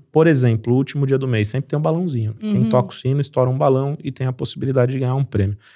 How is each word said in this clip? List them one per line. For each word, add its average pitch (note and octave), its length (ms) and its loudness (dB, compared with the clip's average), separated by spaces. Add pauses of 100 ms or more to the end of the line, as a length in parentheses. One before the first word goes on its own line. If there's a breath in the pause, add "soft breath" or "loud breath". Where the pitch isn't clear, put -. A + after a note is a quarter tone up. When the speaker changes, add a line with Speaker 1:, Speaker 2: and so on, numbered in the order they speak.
(100)
Speaker 1:
por D#3+ 160 4
exemplo, A#2+ 460 2
o B2+ 40 4
último C#3 300 0
dia C3+ 120 2
do C3 100 -4
mês, G#2+ 200 2
sempre C3+ 200 -4
tem D3+ 100 -2
um D3+ 40 -2
balãozinho. D#3 580 -2
Quem G#3+ 160 -2
Speaker 2:
Uhum. A3+ 140 2
Speaker 1:
toca B2 200 2
o - 40 -8
sino, C3+ 260 -2
estoura B2+ 300 0
um C3 80 -2
balão C#3 440 0
e C#3 80 -8
tem C3 160 -6
a B2+ 60 -2
possibilidade C3 600 -2
de C3+ 60 -4
ganhar B2+ 160 -2
um C#3 100 0
prêmio. G2+ 340 -2 (180 soft breath)